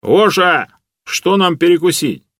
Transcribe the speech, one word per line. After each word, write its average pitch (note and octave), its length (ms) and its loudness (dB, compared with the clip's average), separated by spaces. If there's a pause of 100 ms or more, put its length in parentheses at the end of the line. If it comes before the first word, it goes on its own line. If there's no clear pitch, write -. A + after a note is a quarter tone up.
Гоша, F3+ 640 0 (360)
что - 320 -4
нам F#3 220 0
перекусить? E3 680 -2 (140)